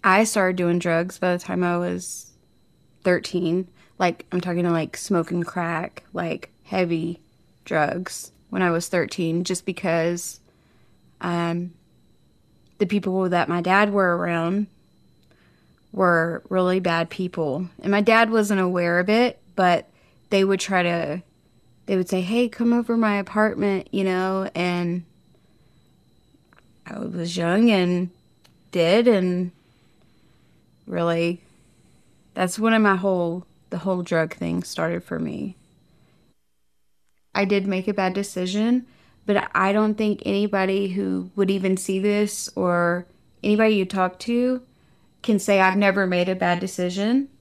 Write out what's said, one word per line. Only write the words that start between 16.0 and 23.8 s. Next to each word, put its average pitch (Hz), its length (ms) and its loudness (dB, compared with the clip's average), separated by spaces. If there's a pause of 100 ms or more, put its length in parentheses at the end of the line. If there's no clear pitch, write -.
really 185 320 0
bad 170 300 -2
people. 175 580 -4 (140)
And - 80 -4
my 202 100 4
dad 226 300 4
wasn't 208 300 2
aware 175 400 0
of 180 100 0
it, 233 280 2 (160)
but 180 340 2 (420)
they 196 140 4
would 190 160 2
try 185 220 0
to, 170 400 -2 (640)
they 196 100 0
would 185 120 0
say, 185 140 0
"Hey, 233 260 0
come 233 240 -2
over 233 240 0
my 214 200 2
apartment," 202 760 0